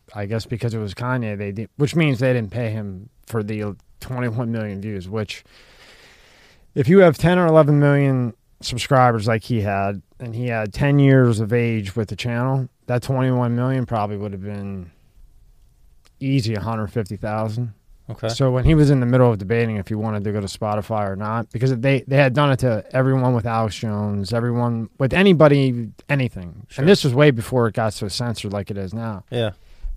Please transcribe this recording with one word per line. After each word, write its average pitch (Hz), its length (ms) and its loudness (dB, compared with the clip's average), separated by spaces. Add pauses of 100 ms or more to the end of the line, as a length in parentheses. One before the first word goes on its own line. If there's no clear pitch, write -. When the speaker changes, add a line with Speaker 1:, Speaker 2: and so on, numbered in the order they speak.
(160)
Speaker 1:
I 104 120 -8
guess 110 180 -4
because 117 280 -4
it 113 60 -4
was 104 140 -6
Kanye, 123 440 -4
they 101 140 -6
de-, 101 240 -8
which 143 200 -2
means 151 240 2
they 131 120 2
didn't 113 200 -2
pay 117 180 -4
him 104 400 -8 (180)
for 113 160 -4
the 104 320 -6 (240)
twenty-one 123 520 -6
million 107 300 -6
views, 98 280 -8
which 107 340 -6 (1300)
if 135 120 0
you 185 120 8
have 170 180 8
ten 180 200 2
or 180 100 4
eleven 151 320 6
million 139 540 2 (280)
subscribers 120 680 2
like 113 160 0
he 117 180 -2
had, 98 400 -2 (180)
and 120 160 -12
he 123 120 -6
had 110 260 -4
ten 143 260 2
years 131 400 6
of 110 120 -2
age 113 440 0
with 110 140 -4
the 104 60 -10
channel, 127 540 -2 (180)
that 123 160 -2
twenty-one 127 520 0
million 127 300 0
probably 104 320 -2
would 101 140 -6
have 95 120 -10
been 98 480 -10 (1300)
easy 135 360 -2
a 101 60 -6
hundred 110 260 -4
fifty 107 300 -6
thousand. 110 560 -6 (360)
Speaker 2:
Okay. 110 200 -8
Speaker 1:
So 127 220 0
when 127 140 0
he 156 100 6
was 151 140 6
in 139 100 4
the 123 60 0
middle 123 260 4
of 107 60 0
debating 113 400 -2
if 95 100 -6
he 110 80 -6
wanted 107 300 -4
to 107 80 -4
go 104 80 -2
to 98 60 -4
Spotify 104 640 -4
or 95 60 -6
not, 107 360 -6
because 131 260 0
they, 135 280 0
they 135 120 0
had 135 160 4
done 143 180 2
it 131 80 0
to 113 340 0
everyone 131 400 2
with 117 120 0
Alex 113 320 -2
Jones, 104 560 -4
everyone 117 640 -2
with 131 160 -2
anybody, 143 760 4 (200)
anything. 104 600 -4
Speaker 2:
Sure. - 120 -8
Speaker 1:
And 151 80 4
this 202 160 6
was 131 80 2
way 147 180 6
before 117 380 0
it 98 60 -8
got 110 180 -2
so 104 160 -6
censored 110 420 -6
like 101 180 -6
it 101 80 -8
is 95 160 -8
now. 110 380 -8
Speaker 2:
Yeah. 117 200 -2 (460)